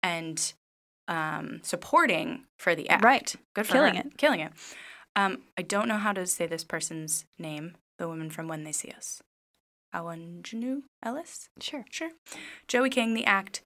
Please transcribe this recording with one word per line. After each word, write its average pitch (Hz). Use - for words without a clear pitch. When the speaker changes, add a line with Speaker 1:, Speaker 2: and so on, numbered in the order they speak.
Speaker 1:
and, 165
um, 160
supporting 175
for 175
The -
Act. 175
Speaker 2:
Right. -
Speaker 1:
Good -
for -
Speaker 2:
Killing 269
Speaker 1:
her. 185
Speaker 2:
it. 277
Speaker 1:
Killing 277
it. 160
Um, 196
I 190
don't 202
know 220
how 208
to 185
say 175
this 165
person's 160
name, 156
the 170
woman 160
from 160
When 156
They 156
See -
Us. -
Awanjanu 175
Ellis? 285
Speaker 2:
Sure. 269
Speaker 1:
Sure. 330
Joey 254
King, 233
The 226
Act 190